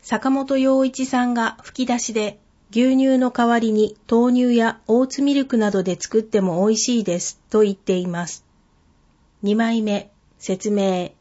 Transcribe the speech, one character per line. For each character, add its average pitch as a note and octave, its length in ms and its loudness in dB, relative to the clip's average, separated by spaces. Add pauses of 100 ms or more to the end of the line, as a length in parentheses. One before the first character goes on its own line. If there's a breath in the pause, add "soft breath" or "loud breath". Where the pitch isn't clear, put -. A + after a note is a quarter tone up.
坂 A#3 280 -4
本 C4+ 280 0
陽 C4 280 2
一 C4 200 -4
さ B3+ 200 0
ん B3 80 0
が A#3 280 -4
吹 - 240 -6
き - 20 -10
出 A#3+ 120 0
し A3+ 140 -8
で、 G#3 260 -4 (320)
牛 B3+ 240 2
乳 C4 220 4
の B3+ 140 0
代 A#3+ 160 0
わ A#3 120 2
り A3+ 140 0
に G#3+ 240 0 (120)
豆 A#3+ 240 4
乳 B3 220 2
や A3+ 320 0
オ A#3+ 160 4
ー C4 40 -2
ツ C4+ 140 -6
ミ C#4+ 120 2
ル C#4 120 0
ク B3+ 120 -2
な G#3 140 2
ど F#3+ 120 0
で F3+ 160 -4
作 - 220 -2
っ - 20 -6
て A3 160 0
も F#3 260 0
美 A3 80 2
味 A3 80 -2
し A#3+ 200 0
い - 20 -4
で F3+ 160 -2
す - 300 -10
と G#3+ 120 2
言 G3+ 120 2
っ - 20 -6
て F#3+ 220 -2
い F3+ 100 -4
ま F3 200 -6
す。 - 180 -16 (960)
二 G3+ 140 0
枚 A3+ 260 0
目、 G3+ 300 -4 (260)
説 F#3+ 340 -6
明。 F#3+ 500 -2